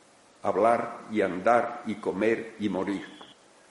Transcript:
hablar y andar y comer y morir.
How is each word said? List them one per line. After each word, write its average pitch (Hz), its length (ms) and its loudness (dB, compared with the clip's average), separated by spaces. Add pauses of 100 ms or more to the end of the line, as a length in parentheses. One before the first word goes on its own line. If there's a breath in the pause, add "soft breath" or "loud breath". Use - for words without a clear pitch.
(440)
hablar 113 680 2
y 107 100 2
andar 95 680 2
y 107 80 -6
comer 107 640 -2
y 104 100 0
morir. 92 340 -4 (680)